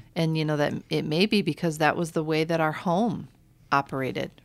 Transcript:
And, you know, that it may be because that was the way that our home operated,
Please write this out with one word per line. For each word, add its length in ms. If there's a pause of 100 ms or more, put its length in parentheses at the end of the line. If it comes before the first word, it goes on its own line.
(160)
And, 200
you 80
know, 120
that 180 (160)
it 140
may 220
be 160
because 360
that 180
was 160
the 120
way 200
that 160
our 120
home 560 (440)
operated, 580 (140)